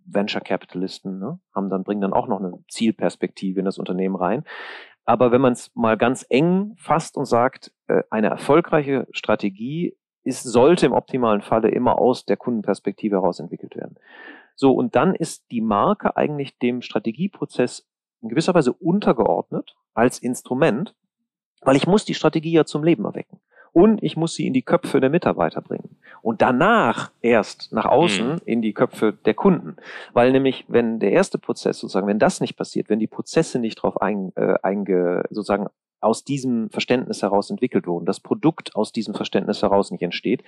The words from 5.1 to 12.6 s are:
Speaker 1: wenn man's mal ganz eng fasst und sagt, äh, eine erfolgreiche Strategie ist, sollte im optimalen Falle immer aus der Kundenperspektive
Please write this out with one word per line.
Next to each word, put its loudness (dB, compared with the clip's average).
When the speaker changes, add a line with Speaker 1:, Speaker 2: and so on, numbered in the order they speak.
Speaker 1:
wenn 4
man's 0
mal 2
ganz 0
eng 0
fasst -2
und -4
sagt, 0
äh, 2
eine 0
erfolgreiche 0
Strategie -4
ist, -6
sollte 4
im 2
optimalen 0
Falle 0
immer 2
aus 2
der 0
Kundenperspektive -4